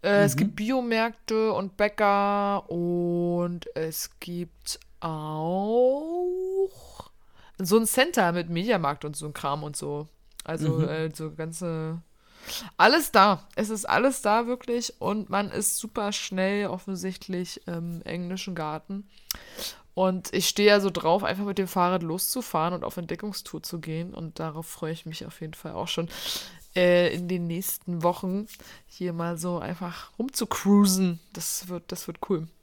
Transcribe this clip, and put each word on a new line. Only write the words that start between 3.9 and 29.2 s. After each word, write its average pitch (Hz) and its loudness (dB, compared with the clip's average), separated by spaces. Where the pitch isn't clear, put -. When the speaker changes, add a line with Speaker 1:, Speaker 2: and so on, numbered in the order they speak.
Speaker 1:
gibt - -8
auch 359 0
so 190 4
ein 226 4
Center 247 4
mit 170 -2
Mediamarkt 170 0
und 151 -6
so 156 -10
ein 147 -8
Kram 147 -4
und 147 -10
so. 147 -6
Also, 156 -2
Speaker 2:
Mhm. 156 2
Speaker 1:
äh, 160 -2
so 156 -10
ganze, 160 -6
alles 269 6
da. 196 6
Es 214 -2
ist 220 -4
alles 254 4
da, 226 2
wirklich. 240 -4
Und 214 -2
man 196 -2
ist - 0
super 208 -4
schnell 196 0
offensichtlich 185 -6
im 170 -6
englischen 180 -6
Garten. 156 -8
Und 185 0
ich 170 2
stehe 208 6
ja 208 8
so 196 2
drauf, 170 2
einfach 196 -2
mit 196 -4
dem 190 0
Fahrrad 180 2
loszufahren 170 -2
und 175 -6
auf - -6
Entdeckungstour 170 -8
zu 175 -8
gehen. 165 -6
Und 160 -10
darauf 160 -8
freue - -6
ich 160 -10
mich 160 -10
auf - -16
jeden 156 -10
Fall - -14
auch 127 -6
schon, 170 -4
äh, 175 6
in 175 -6
den 175 -2
nächsten 170 -4
Wochen 185 0
hier 180 -6
mal 170 -4